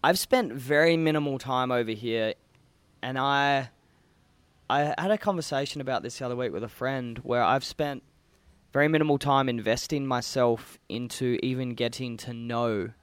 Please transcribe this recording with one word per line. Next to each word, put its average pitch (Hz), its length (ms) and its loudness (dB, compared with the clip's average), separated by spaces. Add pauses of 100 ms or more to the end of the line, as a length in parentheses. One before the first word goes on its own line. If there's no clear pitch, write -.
I've 170 160 4
spent 226 340 2
very 147 440 4
minimal 151 420 2
time 127 320 -2
over 120 200 0
here, 113 440 -2 (680)
and 131 160 -4
I, 139 500 2 (1000)
I 147 260 2
had 185 140 -2
a 214 80 4
conversation 147 640 -2
about 131 200 -2
this - 160 -10
the 131 80 -8
other 123 100 -4
week 123 160 -4
with 98 120 -6
a 117 40 -10
friend 123 500 -6
where 120 240 0
I've 117 220 2
spent 143 380 -6 (680)
very 147 160 4
minimal 156 300 4
time 135 300 2
investing 120 580 -2
myself 120 720 0 (100)
into 123 540 -2
even 127 320 -4
getting 120 440 -4
to - 140 -10
know 117 560 -2 (140)